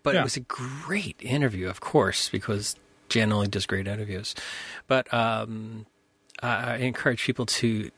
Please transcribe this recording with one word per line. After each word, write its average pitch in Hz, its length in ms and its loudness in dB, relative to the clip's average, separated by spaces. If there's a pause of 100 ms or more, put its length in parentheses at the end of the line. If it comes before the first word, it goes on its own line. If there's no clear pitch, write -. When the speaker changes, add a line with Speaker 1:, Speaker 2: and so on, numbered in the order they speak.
Speaker 1:
but 143 100 4
Speaker 2:
Yeah. 180 80 8
Speaker 1:
it - 20 6
was 131 140 0
a 131 40 -4
great 151 800 -6
interview, 120 480 2
of 92 120 -6
course, - 500 2
because 104 460 -2 (340)
Jan 110 240 4
only 104 140 2
does 101 180 -2
great 98 220 -2
interviews. 101 480 -6 (520)
But, - 240 2
um, 110 760 -2 (560)
I, 120 300 0
I - 40 -2
encourage 127 460 0
people 123 240 0
to 110 500 0